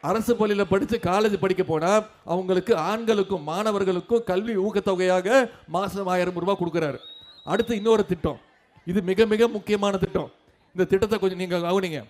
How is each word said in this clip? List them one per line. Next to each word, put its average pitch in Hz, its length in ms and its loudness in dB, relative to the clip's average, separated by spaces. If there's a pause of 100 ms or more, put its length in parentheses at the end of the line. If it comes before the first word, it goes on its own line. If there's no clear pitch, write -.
அரசு 220 300 0
பள்ளியில 208 320 2
படிச்சு 196 260 2 (120)
காலேஜ் 202 340 2
படிக்க 185 220 0
போனா 165 280 0 (400)
அவங்களுக்கு, 185 400 0 (180)
ஆண்களுக்கும் 208 600 -2
மாணவர்களுக்கும் 202 800 0
கல்வி 214 240 -2 (100)
ஊக்கத்தொகையாக 185 640 0 (480)
மாசம் 190 380 -4
ஆயிரம் 180 280 0
ரூபாய் 190 180 0
கொடுக்குறாரு. 160 380 -2 (540)
அடுத்து 226 280 0
இன்னொரு 214 300 4
திட்டம், 160 280 -4 (480)
இது 185 140 0 (100)
மிக 208 220 2
மிக 220 140 4 (100)
முக்கியமான 202 460 0
திட்டம். 160 280 -4 (440)
இந்த 180 160 0
திட்டத்தை 202 320 2
கொஞ்சம் 185 200 -2
நீங்க 180 240 -2
கவனிங்க. 175 440 0